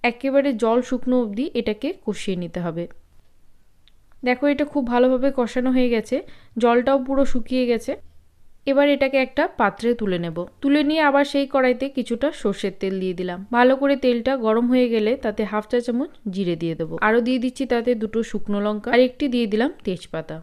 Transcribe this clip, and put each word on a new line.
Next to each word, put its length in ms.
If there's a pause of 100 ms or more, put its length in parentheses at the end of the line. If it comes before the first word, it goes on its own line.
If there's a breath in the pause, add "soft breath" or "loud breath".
একেবারে 500
জল 280
শুকনো 400
অবধি 320
এটাকে 360 (160)
কষিয়ে 320
নিতে 220
হবে। 240 (1400)
দেখো, 240
এটা 180
খুব 220
ভালোভাবে 480
কষানো 360
হয়ে 180
গেছে, 260 (420 loud breath)
জলটাও 480
পুরো 200
শুকিয়ে 400
গেছে। 260 (760)
এবার 240
এটাকে 280
একটা 260 (140)
পাত্রে 360
তুলে 260
নেব। 180 (240)
তুলে 220
নিয়ে 180
আবার 240
সেই 220
কড়াইতে 420
কিছুটা 420
সর্ষের 480
তেল 200
দিয়ে 200
দিলাম। 200 (120)
ভালো 240
করে 200
তেলটা 420
গরম 300
হয়ে 220
গেলে 280
তাতে 260
হাফ 240
চা 140
চামচ 300 (180)
জিরে 260
দিয়ে 200
দেবো। 260
আরও 200
দিয়ে 180
দিচ্ছি 260
তাতে 300
দুটো 280
শুকনো 380
লঙ্কা 300
আর 80
একটি 280
দিয়ে 200
দিলাম 240 (120)
তেজপাতা। 600